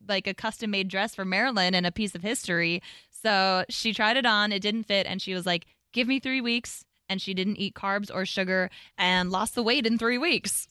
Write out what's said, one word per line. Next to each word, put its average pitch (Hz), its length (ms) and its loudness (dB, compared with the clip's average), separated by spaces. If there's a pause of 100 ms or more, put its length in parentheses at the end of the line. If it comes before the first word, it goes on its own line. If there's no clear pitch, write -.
like, 95 180 -2
a 98 60 -4
custom-made 196 560 -4
dress 196 260 -2
for 196 80 -6
Marilyn 190 500 2
and 180 120 2
a 175 80 0
piece 214 220 -4
of 170 60 -10
history. 175 640 -2 (280)
So 190 580 2
she - 240 -2
tried 220 240 2
it 269 80 2
on, 208 260 4
it 196 100 -2
didn't 214 220 -2
fit, 196 240 0
and 190 140 -6
she 190 120 -6
was 180 120 -4
like, 175 220 0 (260)
"Give 233 120 2
me 262 140 2
three 262 220 -2
weeks." 233 420 -2 (280)
And 190 80 -2
she 190 140 -6
didn't 190 240 0
eat 202 160 -2
carbs 202 400 -2
or 185 100 -2
sugar 185 460 0 (260)
and 180 360 2
lost 190 240 -2
the 240 80 2
weight 226 240 2
in 226 100 2
three 233 220 2
weeks. 269 520 -2